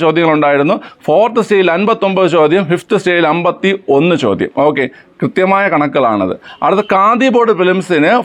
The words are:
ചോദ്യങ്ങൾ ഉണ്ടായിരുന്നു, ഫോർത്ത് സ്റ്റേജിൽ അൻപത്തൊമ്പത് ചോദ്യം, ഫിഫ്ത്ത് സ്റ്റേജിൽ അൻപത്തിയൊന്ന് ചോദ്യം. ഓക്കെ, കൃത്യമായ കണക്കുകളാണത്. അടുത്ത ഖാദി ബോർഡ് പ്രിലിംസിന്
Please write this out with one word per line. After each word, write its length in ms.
ചോദ്യങ്ങൾ 340
ഉണ്ടായിരുന്നു, 380
ഫോർത്ത് 380
സ്റ്റേജിൽ 320
അൻപത്തൊമ്പത് 500
ചോദ്യം, 340
ഫിഫ്ത്ത് 300
സ്റ്റേജിൽ 320
അൻപത്തിയൊന്ന് 800
ചോദ്യം. 260
ഓക്കെ, 180
കൃത്യമായ 500
കണക്കുകളാണത്. 600
അടുത്ത 260
ഖാദി 420
ബോർഡ് 240
പ്രിലിംസിന് 540